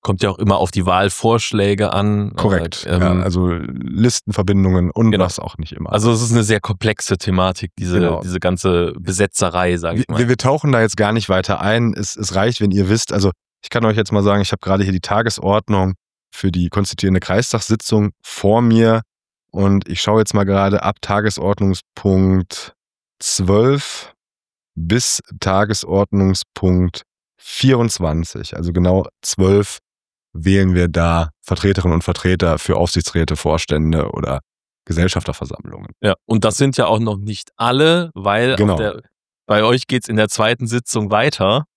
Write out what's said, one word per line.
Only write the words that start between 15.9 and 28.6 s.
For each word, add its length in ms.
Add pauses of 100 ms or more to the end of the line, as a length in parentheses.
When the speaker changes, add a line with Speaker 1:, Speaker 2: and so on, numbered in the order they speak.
Speaker 2:
für 160
die 160
konstituierende 540
Kreistagssitzung 880 (100)
vor 400
mir 420 (480)
und 360
ich 140
schaue 180
jetzt 140
mal 100
gerade 400
ab 160
Tagesordnungspunkt 1700 (480)
zwölf 920 (600)
bis 460 (180)
Tagesordnungspunkt 1600 (360)
vierundzwanzig, 1160
also 160